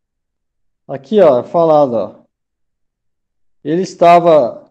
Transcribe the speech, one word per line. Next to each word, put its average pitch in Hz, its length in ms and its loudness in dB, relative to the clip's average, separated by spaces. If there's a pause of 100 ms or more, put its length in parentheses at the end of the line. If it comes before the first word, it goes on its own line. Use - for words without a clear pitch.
(880)
Aqui, 143 320 -6
ó, 135 240 2
falado, 151 520 -2
ó. 104 200 -8 (1500)
Ele 160 180 -6
estava 170 880 0